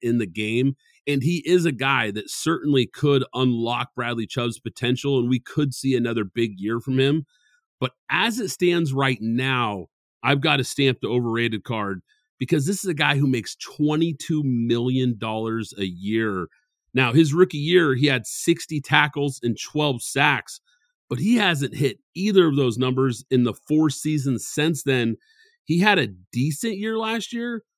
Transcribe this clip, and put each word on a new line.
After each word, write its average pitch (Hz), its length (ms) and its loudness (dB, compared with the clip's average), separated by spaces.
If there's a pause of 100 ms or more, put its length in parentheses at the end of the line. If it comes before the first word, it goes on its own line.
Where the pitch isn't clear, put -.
in 120 180 2
the 107 60 -2
game, 110 500 -2 (300)
and 143 160 0
he 165 240 0
is 170 200 4
a 160 60 2
guy 127 400 0
that 104 180 -6
certainly 143 580 0
could 139 360 2 (100)
unlock 120 600 0
Bradley 117 320 -4
Chubb's 120 340 -6
potential, 127 600 -2
and 120 100 0
we 127 100 2
could 143 340 -2
see 135 220 -2
another 117 280 0
big 107 360 -4
year 113 200 -4
from 131 200 -2
him. 147 260 2 (540)
But 127 120 -4 (180)
as 214 300 0
it 185 100 -4
stands 175 440 2
right 135 280 2
now, 117 680 -2 (360)
I've 139 180 2
got 147 160 2
to 127 60 0
stamp 131 360 0
the 107 100 -4
overrated 117 540 0
card, 101 380 -4 (380)
because 139 260 0
this 190 180 -2
is 190 60 -6
a 160 60 -2
guy 143 220 2
who 139 100 4
makes 120 280 -2
twenty-two 151 880 -2
million 120 760 0
dollars 110 580 -4
a 101 80 -2
year. 98 600 -2 (460)
Now, 127 200 2
his 151 220 6
rookie 180 240 4
year, 160 340 4
he 131 140 2
had 127 180 0
sixty - 560 -2
tackles 147 640 0
and 117 180 0
twelve 147 400 -2
sacks, 135 580 -2 (480)
but 120 120 -6
he 220 160 2
hasn't 170 400 0
hit - 240 -2 (160)
either 190 320 4
of 139 80 2
those 123 240 2
numbers 127 500 0
in 123 140 4
the 113 100 0
four 156 380 0
seasons 139 560 -4
since 151 340 -2
then. 120 360 0 (460)
He 170 160 0
had 196 200 4
a 107 140 -2 (180)
decent 156 460 -2
year 220 200 -4
last 220 340 -4
year 233 300 -4 (160)